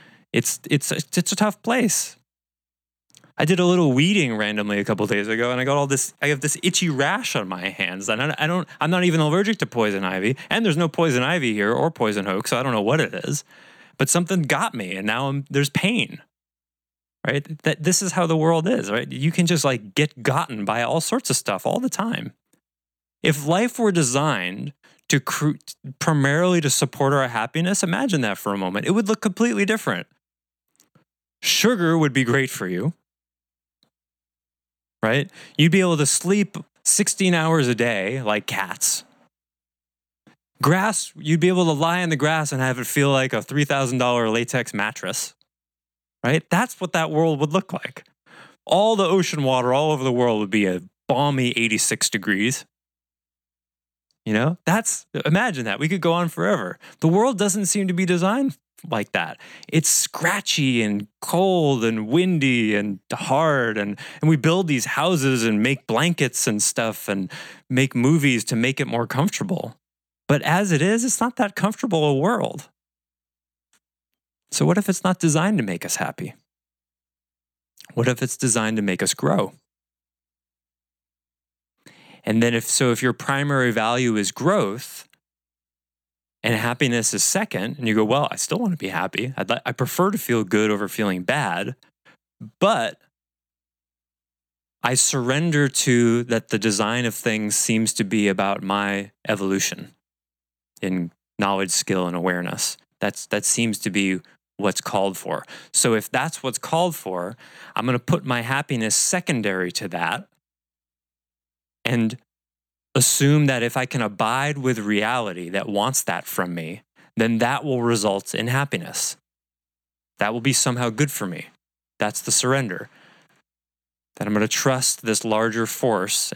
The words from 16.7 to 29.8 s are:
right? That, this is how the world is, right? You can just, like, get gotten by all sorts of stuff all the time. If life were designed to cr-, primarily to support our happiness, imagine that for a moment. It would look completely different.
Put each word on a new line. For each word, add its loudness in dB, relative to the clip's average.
right? -2
That, -2
this 2
is -4
how 0
the 2
world 2
is, 0
right? -2
You 0
can 2
just, 2
like, -2
get -2
gotten -2
by 0
all 0
sorts -2
of 0
stuff -4
all 0
the -2
time. -4
If 0
life 2
were 4
designed 0
to 4
cr-, -2
primarily 2
to 0
support 0
our 2
happiness, -2
imagine 0
that -2
for -4
a -2
moment. -4
It 0
would 2
look -2
completely 0
different. -2